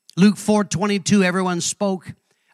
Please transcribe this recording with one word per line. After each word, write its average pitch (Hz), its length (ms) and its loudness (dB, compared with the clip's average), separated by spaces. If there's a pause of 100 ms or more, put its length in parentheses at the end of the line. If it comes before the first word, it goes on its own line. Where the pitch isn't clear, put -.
(180)
Luke 196 200 4
four 208 260 0
twenty-two, 202 600 0
everyone 180 380 0
spoke, 190 500 -6 (420)